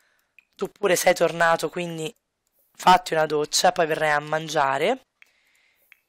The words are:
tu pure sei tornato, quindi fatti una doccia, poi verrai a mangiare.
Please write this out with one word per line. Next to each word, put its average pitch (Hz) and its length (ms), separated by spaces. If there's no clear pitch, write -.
tu 185 160
pure 185 240
sei 180 180
tornato, 165 560
quindi 165 440
fatti - 420
una 156 120
doccia, 151 460
poi 175 140
verrai 156 260
a 147 80
mangiare. 156 840